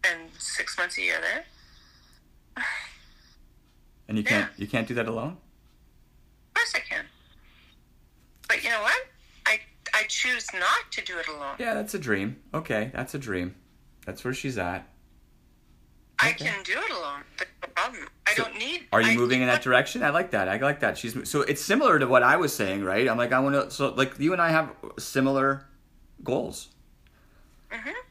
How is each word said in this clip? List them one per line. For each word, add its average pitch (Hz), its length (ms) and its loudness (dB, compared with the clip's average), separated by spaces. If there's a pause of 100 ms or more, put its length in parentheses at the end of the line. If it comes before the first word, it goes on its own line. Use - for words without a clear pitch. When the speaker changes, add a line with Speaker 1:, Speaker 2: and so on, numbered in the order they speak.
Speaker 1:
and 165 340 -2
six - 400 -6
months 180 200 -2
a - 40 -2
year 170 200 0
there. - 1400 -10 (1400)
Speaker 2:
And 107 100 -2
you 104 60 0
can't, 104 320 2
Speaker 1:
Yeah. - 80 -8
Speaker 2:
you 104 40 -8
can't 113 200 -2
do 127 80 -4
that 113 120 0
alone? 117 300 -4 (1120)
Speaker 1:
Of - 60 -20
course 466 200 0
I - 40 0
can. - 260 -8 (1400)
But - 160 0
you 220 60 -2
know 214 120 0
what? 302 200 0 (440)
I, 214 140 2 (340)
I 214 140 4
choose 247 460 -2
not 220 380 0
to - 120 -6
do 180 140 -6
it 160 100 -4
alone. 143 320 -8
Speaker 2:
Yeah, 233 140 -2
that's 214 200 -4
a 196 60 -2
dream. 107 380 -2 (160)
Okay, 131 400 -2
that's - 200 -8
a 139 60 -6
dream. 95 360 -4 (500)
That's 95 180 -12
where 127 100 -4
she's 131 240 -6
at. 90 300 -4 (1300)
Speaker 1:
I 226 120 4
Speaker 2:
Okay. - 140 -6
Speaker 1:
can - 180 -4
do - 100 -6
it 359 160 -4
alone. 147 320 -8 (160)
That's - 140 -10 (100)
no 175 140 -12
problem. 202 320 -4 (180)
I 208 80 2
Speaker 2:
So, 226 120 2
Speaker 1:
don't 214 120 -10
need 294 340 -6
Speaker 2:
are 107 100 6
you 113 100 4
Speaker 1:
I 113 40 6
Speaker 2:
moving 123 260 4
in 127 60 2
that 123 140 4
direction? 131 400 2
I 151 80 2
like 165 220 0
that. 98 180 2
I 101 80 0
like 139 220 0
that. 104 180 0
She's, 117 320 -8
so 147 120 2
it's 143 200 0
similar 220 380 6
to 135 80 2
what 127 160 8
I 135 140 8
was 165 180 2
saying, 98 280 0
right? 120 240 2
I'm 117 100 2
like, 120 160 2
I 131 60 4
wanna, 139 300 2
so, 139 240 0
like, 131 240 0
you 151 160 2
and 180 80 0
I 170 80 4
have 160 220 2 (260)
similar 135 680 2 (580)
goals. - 460 -4 (1000)
Speaker 1:
Mm-hmm. 226 200 -10 (200)